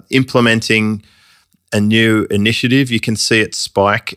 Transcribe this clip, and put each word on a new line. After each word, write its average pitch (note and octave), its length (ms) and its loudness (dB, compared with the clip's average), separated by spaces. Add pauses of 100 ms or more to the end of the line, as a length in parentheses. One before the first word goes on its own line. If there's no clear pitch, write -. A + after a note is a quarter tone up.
implementing A2+ 920 0 (680)
a G#2+ 80 0
new A2 500 2
initiative, A#2+ 640 0
you A2+ 80 -2
can A2 160 -4
see A2 260 0
it G2 140 -4
spike. - 600 -2